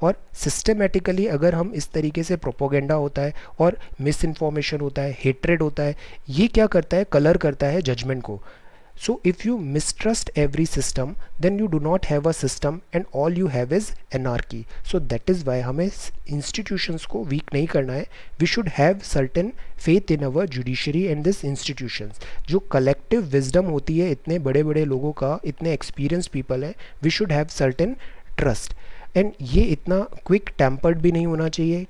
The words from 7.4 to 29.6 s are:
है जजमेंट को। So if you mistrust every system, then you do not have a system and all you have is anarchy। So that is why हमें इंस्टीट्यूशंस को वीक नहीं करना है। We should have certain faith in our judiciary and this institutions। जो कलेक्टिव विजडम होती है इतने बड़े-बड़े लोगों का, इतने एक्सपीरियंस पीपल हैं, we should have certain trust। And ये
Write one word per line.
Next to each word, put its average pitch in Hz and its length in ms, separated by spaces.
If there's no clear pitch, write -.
है 165 140
जजमेंट 127 420
को। 101 180
So - 160
if 180 180
you 240 100
mistrust - 560
every 143 240
system, 131 420
then 196 180
you 214 140
do 156 60
not 160 320
have 147 180
a - 80
system 147 420
and 175 80
all 160 220
you 185 160
have 123 240
is 208 100
anarchy। 120 460
So 180 100
that 117 220
is 175 100
why 127 180
हमें 135 240
इंस्टीट्यूशंस 170 760
को 110 180
वीक 143 300
नहीं 143 140
करना 131 260
है। 139 140
We 170 120
should 202 260
have 185 260
certain 165 460
faith 165 320
in 143 140
our 175 160
judiciary 131 680
and 151 140
this 196 180
institutions। 131 800
जो 180 100
कलेक्टिव 143 640
विजडम 139 440
होती 160 340
है 175 120
इतने 160 280
बड़े-बड़े 151 460
लोगों 135 260
का, 147 340
इतने 156 280
एक्सपीरियंस 147 540
पीपल 131 380
हैं, 180 100
we 160 100
should 170 240
have 151 240
certain 151 340
trust। 135 340
And 208 140
ये 139 200